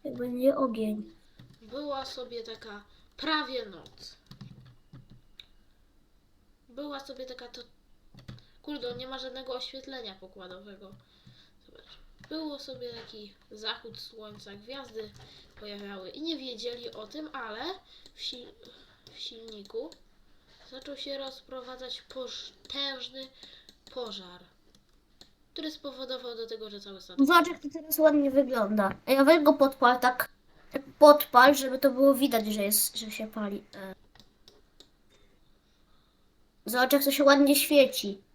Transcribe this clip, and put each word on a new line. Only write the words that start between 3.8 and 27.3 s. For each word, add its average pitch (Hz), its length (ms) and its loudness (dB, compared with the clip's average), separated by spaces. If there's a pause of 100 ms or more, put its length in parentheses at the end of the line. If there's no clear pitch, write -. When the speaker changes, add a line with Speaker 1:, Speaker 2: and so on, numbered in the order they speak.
Speaker 2:
Była 277 300 -12
sobie 262 260 -14
taka 247 220 -18
to... 240 140 -20 (1000)
Kurde, 262 300 -10
on 240 60 -10
nie 254 100 -12
ma 262 120 -12
żadnego 254 360 -12
oświetlenia 262 600 -12
pokładowego. 190 760 -20 (760)
Zobacz. - 320 -20 (320)
Było 302 300 -10
sobie 247 340 -14
taki 214 400 -18 (180)
zachód 220 480 -14
słońca, 208 560 -20
gwiazdy 220 540 -14 (500)
pojawiały 202 500 -14
i - 120 -16
nie 320 160 -6
wiedzieli 240 540 -12
o 214 160 -16
tym, 302 260 -14
ale 226 280 -12 (540)
w - 60 -18
si-, 247 260 -10 (680)
w - 40 -20
silniku 226 680 -14 (840)
zaczął 262 260 -16
się 277 200 -10
rozprowadzać 254 840 -14
potężny 262 1300 -12 (680)
pożar, 190 500 -14 (1120)
który 311 180 -10
spowodował 254 680 -12
do 226 100 -10
tego, 220 220 -12
że 202 100 -14
cały 196 220 -16
statek 269 240 2
Speaker 1:
Zobacz, 339 220 8